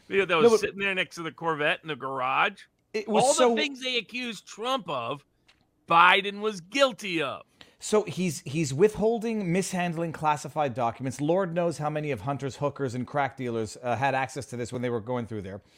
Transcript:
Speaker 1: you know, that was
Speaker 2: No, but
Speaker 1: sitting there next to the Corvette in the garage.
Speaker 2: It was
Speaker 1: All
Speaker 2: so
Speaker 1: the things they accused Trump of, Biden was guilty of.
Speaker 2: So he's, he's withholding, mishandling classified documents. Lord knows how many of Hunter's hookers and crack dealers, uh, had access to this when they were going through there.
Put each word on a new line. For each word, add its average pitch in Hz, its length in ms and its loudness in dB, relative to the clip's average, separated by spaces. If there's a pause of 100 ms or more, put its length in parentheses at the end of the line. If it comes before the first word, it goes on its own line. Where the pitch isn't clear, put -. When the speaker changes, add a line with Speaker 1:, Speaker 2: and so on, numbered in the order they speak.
Speaker 1:
you 196 120 0
know, 196 80 4
that 170 100 2
was 156 80 6
Speaker 2:
No, 233 60 10
but 220 100 6
Speaker 1:
sitting 196 180 -4
there 196 160 -2
next 185 220 -4
to 170 60 -10
the 160 100 -6
Corvette 160 480 0
in 156 80 -16
the 151 80 -6
garage. 135 640 -2 (320)
Speaker 2:
It - 160 -6
was 220 160 4
Speaker 1:
All 269 80 6
Speaker 2:
so 254 220 4
Speaker 1:
the 226 80 0
things 277 200 -4
they 254 140 -2
accused 233 500 -6
Trump 247 400 -4
of, 139 380 -6 (640)
Biden 190 520 6
was 208 200 -4
guilty 196 640 0
of. 120 200 -6 (360)
Speaker 2:
So 214 240 2
he's, 165 420 -2
he's 139 300 -2
withholding, 214 760 0
mishandling 175 640 -2
classified 147 640 -2
documents. 123 480 -2
Lord 170 320 2
knows 170 240 0
how 147 100 -2
many 151 220 -4
of 123 100 -4
Hunter's 135 360 -6
hookers 139 380 -2
and 127 120 -4
crack 139 280 -2
dealers, 117 480 -4
uh, 120 140 0
had 131 180 0
access 131 320 -4
to 120 120 -10
this 120 160 -6
when 120 80 -4
they 123 80 -2
were 120 100 -2
going 120 260 -4
through 107 160 -8
there. 95 200 -10 (160)